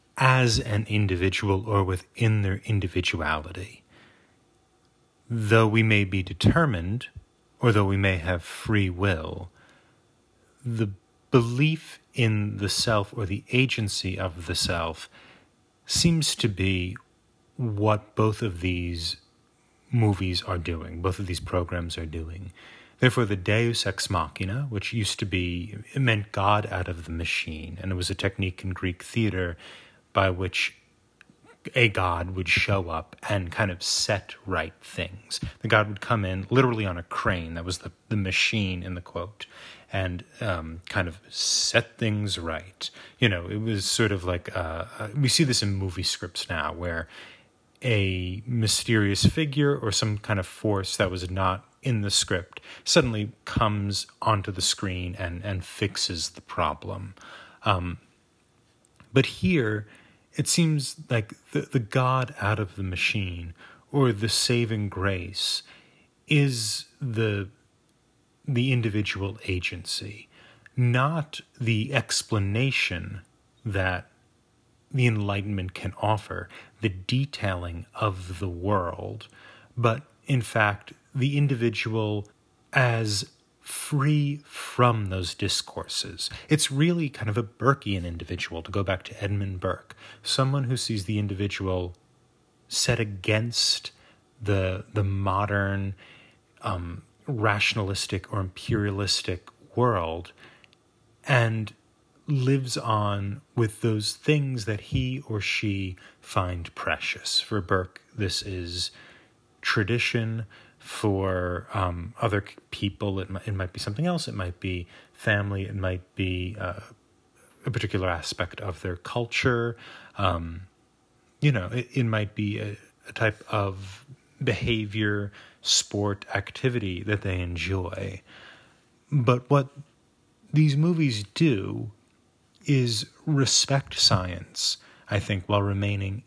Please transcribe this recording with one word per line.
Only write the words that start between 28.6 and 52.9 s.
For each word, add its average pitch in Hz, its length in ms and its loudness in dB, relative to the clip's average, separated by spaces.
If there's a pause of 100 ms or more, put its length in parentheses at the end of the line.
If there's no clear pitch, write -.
in 92 60 -4
Greek 90 300 -4
theater 92 540 0 (560)
by 98 180 4
which 90 460 -2 (1000)
a 120 140 6
god 90 420 0
would 92 180 -4
show 98 400 2
up 80 260 -6 (140)
and 92 220 0
kind 107 180 0
of 87 140 -8
set - 500 0 (140)
right 85 340 -2
things. - 580 -8 (220)
The 117 60 -2
god 107 220 6
would 104 120 -10
come 107 240 0
in 95 240 -4
literally 120 380 4
on 87 100 -4
a 85 60 -8
crane. 85 500 -4
That 82 120 -6
was 90 140 -2
the, - 120 -14 (180)
the 110 60 0
machine 95 640 0
in 90 140 -8
the 87 60 -8
quote, 90 440 -10 (480)
and, 92 300 -2 (160)
um, 82 500 -4
kind 92 180 0
of 82 120 -10 (100)
set - 680 0
things 104 400 0
right. 82 500 -8 (300)
You - 100 6
know, 87 160 0
it 104 120 -4
was 107 280 0
sort 110 260 4
of 92 120 -2
like, 90 340 -4
uh, 82 280 -4 (120)
uh, 107 180 -8
we 139 120 4
see 165 160 4
this 127 180 2
in 101 140 0
movie 95 260 -4
scripts - 480 -6
now, 80 240 -2
where 82 340 -4 (760)
a 95 640 0
mysterious 110 800 2
figure 143 500 2
or 117 140 -2
some 104 260 0
kind 104 220 -2
of 92 80 -4
force 101 500 -2
that 95 140 4
was 90 180 -4
not 92 360 0 (180)
in 117 180 2
the 98 100 0
script - 480 0 (240)
suddenly 113 500 2 (120)